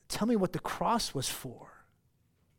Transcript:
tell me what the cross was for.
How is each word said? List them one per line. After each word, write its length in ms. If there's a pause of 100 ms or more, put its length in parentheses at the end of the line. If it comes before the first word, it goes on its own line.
tell 180
me 80
what 200
the 40
cross 560
was 140
for. 560 (760)